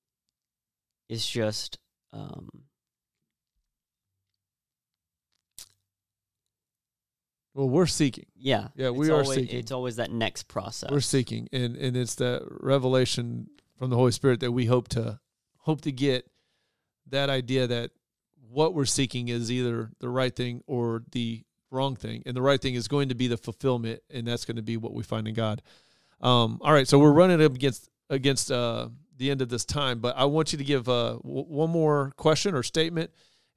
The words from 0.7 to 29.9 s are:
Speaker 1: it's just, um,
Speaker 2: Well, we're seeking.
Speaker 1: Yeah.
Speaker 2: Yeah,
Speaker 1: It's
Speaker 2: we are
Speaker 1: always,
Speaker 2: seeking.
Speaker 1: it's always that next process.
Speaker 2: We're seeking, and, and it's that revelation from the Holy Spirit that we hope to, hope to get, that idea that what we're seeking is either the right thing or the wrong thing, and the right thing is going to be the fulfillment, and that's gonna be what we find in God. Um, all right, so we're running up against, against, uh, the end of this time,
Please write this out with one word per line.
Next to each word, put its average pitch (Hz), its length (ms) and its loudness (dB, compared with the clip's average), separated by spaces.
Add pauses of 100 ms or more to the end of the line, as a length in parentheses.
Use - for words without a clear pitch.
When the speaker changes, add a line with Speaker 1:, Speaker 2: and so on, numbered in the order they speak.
Speaker 1:
it's 113 200 -6
just, 107 500 -4 (340)
um, - 360 -14 (4000)
Speaker 2:
Well, 135 140 -2
we're 160 180 4
seeking. 135 480 0
Speaker 1:
Yeah. 127 400 -2
Speaker 2:
Yeah, 131 140 -4
Speaker 1:
It's 120 100 -4
Speaker 2:
we 156 120 2
are 151 100 4
Speaker 1:
always, 135 180 0
Speaker 2:
seeking. 123 220 -4
Speaker 1:
it's 117 100 -10
always 127 260 -6
that 117 140 -4
next 113 380 -4
process. - 420 -8
Speaker 2:
We're 143 100 2
seeking, 117 520 -2
and, 123 240 -4
and 127 200 -4
it's 123 200 -4
that 123 320 -2
revelation 127 1000 0 (300)
from 127 120 -4
the 120 60 2
Holy 123 140 6
Spirit 123 300 2
that 123 100 -2
we 120 160 0
hope 123 220 2
to, 113 320 -4 (380)
hope 160 240 -2
to 151 100 -4
get, 127 360 0 (840)
that 139 200 -2
idea 131 380 0
that 120 240 -4 (560)
what 151 260 0
we're 147 120 0
seeking 123 420 -2
is 117 240 -4
either 117 380 -2 (100)
the 123 80 -8
right 127 260 -2
thing 123 320 -6
or 117 460 -2
the 117 320 -6 (260)
wrong 131 240 -4
thing, 113 320 -12
and 127 100 -8
the 127 60 -4
right 135 180 2
thing 131 140 -4
is 117 140 -4
going 143 220 0
to 127 40 -2
be 123 140 -2
the 117 80 0
fulfillment, 117 640 -4 (100)
and 120 160 -8
that's 120 180 -4
gonna 117 180 -8
be 113 140 -4
what 110 160 -8
we 113 120 -8
find 110 240 -6
in 110 60 -6
God. 110 280 -2 (580)
Um, 120 400 4
all 147 120 4
right, 139 160 6
so 143 100 8
we're 147 140 12
running 175 280 8
up 151 140 6
against, 127 340 -2 (220)
against, 135 400 0
uh, 120 380 -2 (280)
the 131 140 -2
end 139 120 -2
of 123 60 -4
this 117 160 -4
time, 131 360 -2